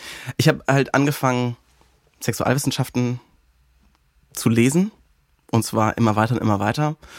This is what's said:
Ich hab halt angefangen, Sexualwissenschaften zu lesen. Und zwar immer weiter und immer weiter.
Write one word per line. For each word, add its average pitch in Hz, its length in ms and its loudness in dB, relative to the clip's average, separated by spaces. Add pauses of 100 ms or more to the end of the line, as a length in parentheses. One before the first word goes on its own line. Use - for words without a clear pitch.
(360)
Ich 117 120 2
hab 113 200 0
halt 135 260 2
angefangen, 131 600 0 (640)
Sexualwissenschaften 123 1000 -2 (1120)
zu - 140 -2
lesen. 135 420 2 (600)
Und 113 140 0
zwar 110 340 -2
immer 110 180 2
weiter 110 180 2
und - 60 -4
immer 104 200 0
weiter. 151 360 -2 (220)